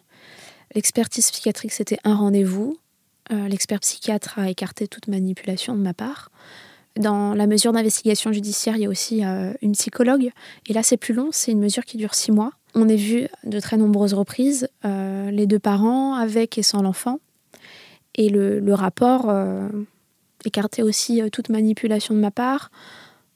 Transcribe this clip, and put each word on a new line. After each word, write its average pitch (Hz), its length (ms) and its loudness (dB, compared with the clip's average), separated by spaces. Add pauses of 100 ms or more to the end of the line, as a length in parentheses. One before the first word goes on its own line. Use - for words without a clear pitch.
(760)
L'expertise - 560 0
psychiatrique, - 420 -4
c'était - 320 -4
un 214 100 4
rendez-vous. 202 640 2 (540)
Euh, 202 160 -2
l'expert 196 320 -4
psychiatre - 580 -4
a 190 120 -2
écarté 196 380 -8
toute - 200 -14
manipulation 190 640 -4
de 202 60 -2
ma 180 140 -2
part. 262 360 -10 (640)
Dans 208 380 0
la 208 120 2
mesure 214 260 4
d'investigation 220 600 0
judiciaire, 208 440 -4
il 214 60 -2
y 202 40 0
a - 20 -2
aussi, 208 360 -2
euh, 185 280 -4 (100)
une 208 100 2
psychologue. 247 580 2 (360)
Et 220 60 -2
là, 226 100 0
c'est 240 140 2
plus - 180 -2
long, 262 180 -2
c'est - 200 -2
une 208 80 4
mesure 208 240 0
qui - 120 -12
dure 214 180 -4
six - 180 0
mois. 214 200 2 (220)
On 226 140 6
est 220 80 6
vu 220 320 0 (160)
de 208 160 -6
très - 160 -4
nombreuses 208 380 4
reprises, 254 540 0 (160)
euh, 196 460 -4
les 202 160 2
deux 202 120 4
parents, 233 560 2
avec 226 440 -2
et 208 40 2
sans 202 200 0
l'enfant. 240 380 -2 (960)
Et 214 120 4
le, 202 320 2
le 202 140 2
rapport, 240 540 2
euh, 196 400 0 (760)
écartait 214 380 -4
aussi, 220 400 0
euh, 214 80 -2
toute - 200 -4
manipulation 214 640 0
de 214 60 4
ma 208 100 2
part, 254 400 -2 (640)